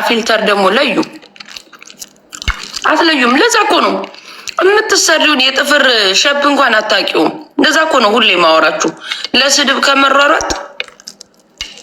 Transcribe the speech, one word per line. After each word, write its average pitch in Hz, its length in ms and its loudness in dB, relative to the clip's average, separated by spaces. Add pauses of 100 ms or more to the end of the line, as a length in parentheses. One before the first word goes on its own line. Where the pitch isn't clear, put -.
ፊልተር 226 420 0
ደግሞ 202 260 2
ለዩ። 247 260 0 (1900)
አትለዩም። 311 500 2
ለዛ 453 240 2
እኮ 381 200 0
ነው 196 140 0 (640)
የምትሰሪውን 320 840 2
የጥፍር 269 440 0 (300)
ሸፕ 285 300 0
እንኳን 269 300 2
አታውቂውም። - 560 0 (280)
ለዛ 311 220 2
እኮ 311 180 0
ነው 208 140 2
ሁሌ 220 240 2
ማወራችሁ። 160 540 2 (440)
ለስድብ 269 460 0
ከመሯሯጥ፣ 277 680 2 (1300)